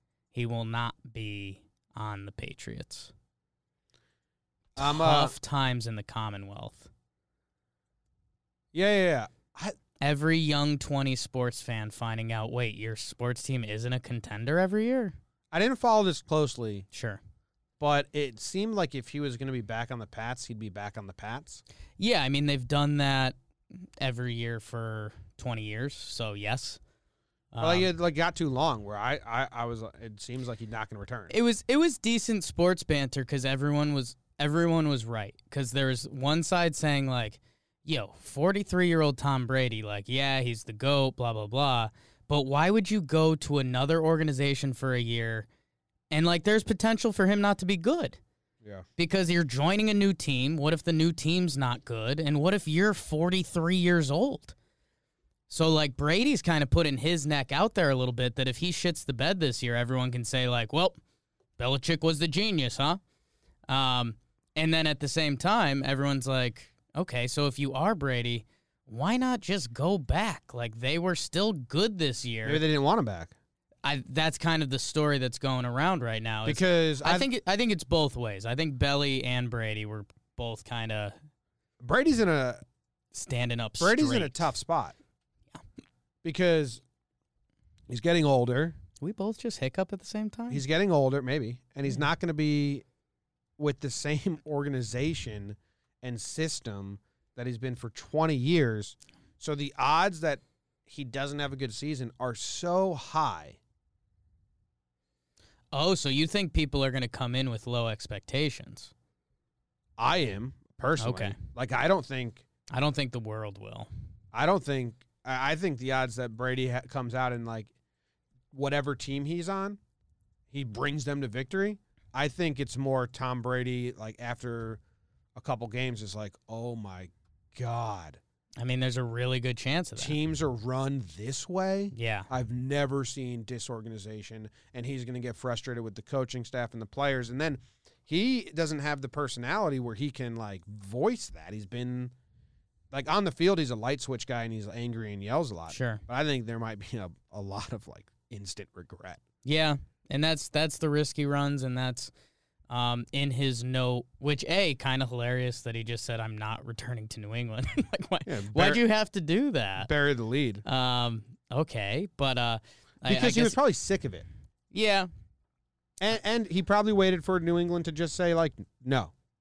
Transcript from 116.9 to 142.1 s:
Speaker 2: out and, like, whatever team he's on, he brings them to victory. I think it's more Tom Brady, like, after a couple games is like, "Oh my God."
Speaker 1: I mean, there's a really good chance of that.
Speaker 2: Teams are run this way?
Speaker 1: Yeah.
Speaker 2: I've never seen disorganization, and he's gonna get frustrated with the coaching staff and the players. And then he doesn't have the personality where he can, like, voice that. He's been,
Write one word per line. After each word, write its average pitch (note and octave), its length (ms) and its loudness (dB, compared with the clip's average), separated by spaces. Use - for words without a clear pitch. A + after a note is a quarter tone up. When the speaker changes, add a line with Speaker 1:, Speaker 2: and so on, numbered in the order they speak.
Speaker 2:
out B2+ 160 0
and, A#2 140 -6
like, A2+ 220 -8
whatever C#3 400 0
team C#3 320 -6
he's E3+ 220 -4
on, G3 300 -4
he C#3 160 -6
brings C3+ 400 -4
them C#3+ 160 -2
to C3 80 -4
victory. F#3+ 480 -2
I C#3 140 0
think D3 320 -2
it's C3+ 180 -4
more C3+ 300 0
Tom B2+ 340 -4
Brady, B2 540 -2
like, A2 240 -14
after A#2 600 -8
a - 40 -20
couple A#2+ 260 -4
games A#2+ 340 -4
is G2 140 -10
like, G#2+ 200 -10
"Oh A#2 260 -8
my F#2 340 -12
God." A2+ 640 -6
Speaker 1:
I A#2+ 60 -6
mean, B2+ 140 0
there's B2+ 180 0
a B2+ 60 0
really B2 360 -2
good B2 180 -2
chance C#3+ 340 -2
of A2 80 -12
that. - 40 -6
Speaker 2:
Teams D3+ 380 -2
are D3 100 0
run B2+ 540 -2
this A2+ 320 -8
way? F#3+ 480 -2
Speaker 1:
Yeah. A2 340 -2
Speaker 2:
I've B2+ 220 -2
never C3+ 540 0
seen B2 400 -8
disorganization, A2 1040 -10
and A#2+ 120 -8
he's C3 200 -6
gonna B2+ 140 -6
get A#2+ 160 -6
frustrated A#2+ 480 -4
with G#2+ 120 -8
the A2+ 60 -14
coaching B2+ 420 -4
staff A#2+ 300 -6
and A2+ 80 -8
the G#2+ 60 -10
players. C3+ 420 -2
And B2+ 100 -6
then D3+ 200 -2
he A3+ 520 0
doesn't D3+ 240 -2
have C#3+ 220 -2
the C3 80 -8
personality C#3+ 680 -2
where A#2+ 160 -6
he C#3 160 -2
can, A#2+ 240 -6
like, G#2 300 -10
voice G#2+ 680 -4
that. E2 180 -14
He's G#2 140 -10
been, B2 420 -6